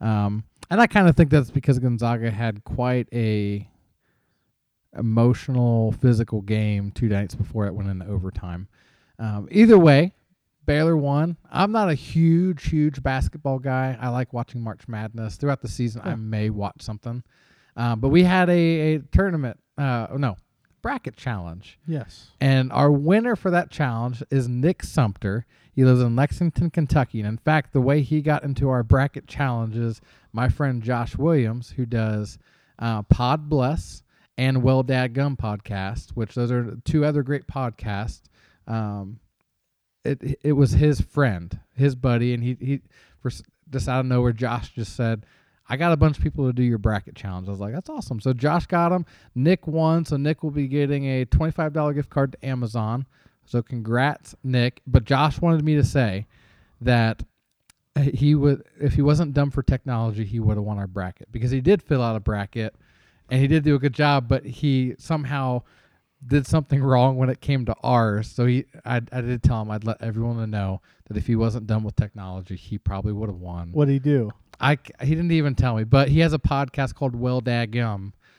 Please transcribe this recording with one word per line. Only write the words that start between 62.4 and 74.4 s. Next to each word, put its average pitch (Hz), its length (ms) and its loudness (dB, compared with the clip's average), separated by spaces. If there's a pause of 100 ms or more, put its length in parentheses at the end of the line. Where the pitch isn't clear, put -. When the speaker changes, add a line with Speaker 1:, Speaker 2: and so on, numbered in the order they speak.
Speaker 1:
and 131 100 2
he 139 80 4
did 151 160 4
do 147 100 4
a 139 40 4
good 131 160 -2
job, 143 340 2
but 131 160 0
he 131 540 -2
somehow 135 640 -4 (640)
did 135 200 2
something 139 360 0
wrong 131 340 4
when 127 140 0
it - 100 -6
came 135 240 -2
to 110 180 -2
ours. 113 480 2
So 123 160 -2
he, 123 200 2 (180)
I, 123 120 -4 (160)
I 127 100 -6
did 120 200 -4
tell 113 200 4
him 107 80 -8
I'd 107 140 -6
let 110 180 -6
everyone 113 480 -4
know 98 320 -4 (240)
that 107 100 -8
if - 100 -4
he 117 100 2
wasn't 110 300 0
done 110 180 0
with 101 120 -8
technology, 95 600 -4
he - 200 -10
probably 98 360 -4
would 107 180 -6
have 90 80 -10
won. 87 340 -10
Speaker 2:
What'd 147 200 2
he 139 60 2
do? 131 320 0 (300)